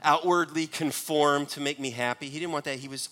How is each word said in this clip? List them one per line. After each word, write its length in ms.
outwardly 640
conform 800
to 140
make 200
me 100
happy. 380
He 100
didn't 140
want 140
that. 140
He 80
was 240